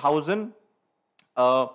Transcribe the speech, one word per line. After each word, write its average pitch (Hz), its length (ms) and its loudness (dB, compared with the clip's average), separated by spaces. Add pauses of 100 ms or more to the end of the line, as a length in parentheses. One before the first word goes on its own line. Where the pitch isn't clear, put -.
thousand, 156 400 0 (920)
अ, 127 380 4